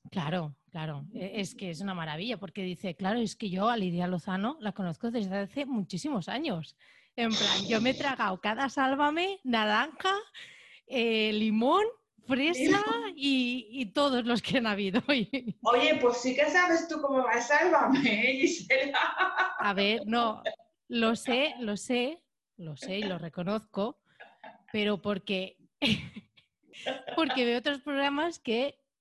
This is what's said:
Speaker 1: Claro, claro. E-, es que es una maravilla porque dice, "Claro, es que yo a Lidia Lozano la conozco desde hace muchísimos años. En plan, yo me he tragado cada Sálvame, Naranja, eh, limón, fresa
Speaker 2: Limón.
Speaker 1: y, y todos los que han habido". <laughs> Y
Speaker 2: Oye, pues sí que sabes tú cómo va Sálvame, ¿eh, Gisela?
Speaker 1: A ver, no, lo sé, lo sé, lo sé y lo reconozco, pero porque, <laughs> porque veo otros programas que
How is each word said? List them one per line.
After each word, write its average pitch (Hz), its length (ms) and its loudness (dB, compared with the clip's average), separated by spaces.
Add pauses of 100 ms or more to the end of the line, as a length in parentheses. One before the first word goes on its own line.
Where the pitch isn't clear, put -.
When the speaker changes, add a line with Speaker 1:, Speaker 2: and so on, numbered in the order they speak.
(120)
Speaker 1:
Claro, 156 440 -4 (160)
claro. 156 420 -8
E-, 196 280 -8
es 190 140 -8
que 190 160 -10
es 160 100 -12
una 196 140 -6
maravilla 170 420 -6
porque 196 260 -10
dice, 180 320 -6
"Claro, 202 240 -2
es 220 160 -2
que 220 140 -6
yo 185 200 0
a 240 80 2
Lidia 180 300 0
Lozano 190 520 -2
la 214 140 -4
conozco 185 380 -6
desde 202 260 -4
hace 202 280 -4
muchísimos 226 640 -2
años. 226 460 -4 (400)
En 233 140 0
plan, 202 380 0
yo 220 140 2
me 247 100 4
he - 40 -4
tragado 247 460 -2
cada 226 280 0
Sálvame, 294 720 0
Naranja, 240 720 2 (720)
eh, 226 460 2
limón, 220 500 4 (440)
fresa 269 360 2
Speaker 2:
Limón. 415 520 2
Speaker 1:
y, 254 540 0
y 254 240 -6
todos 269 320 2
los 240 160 2
que - 160 0
han 240 100 2
habido". 202 340 0
<laughs> 294 140 2
Y 254 460 -2
Speaker 2:
Oye, 262 400 4
pues 247 160 4
sí 254 180 -2
que 294 140 4
sabes 339 380 4
tú 311 140 -4
cómo 269 220 2
va 233 180 2
Sálvame, 269 920 4
¿eh, 269 100 -2
Gisela? 269 580 2 (600)
Speaker 1:
A 208 140 2
ver, 202 340 2
no, 226 340 0 (460)
lo 233 280 2
sé, 269 440 0
lo 208 180 -4
sé, 247 440 -2 (360)
lo 160 200 -10
sé 190 220 -6
y 214 40 -2
lo 185 140 -4
reconozco, 196 800 -4 (720)
pero 208 300 0
porque, 190 560 -4 (240)
<laughs> - 540 -2 (800)
porque 262 300 2
veo 240 140 2
otros 277 220 -2
programas 285 580 0
que 247 380 -2 (240)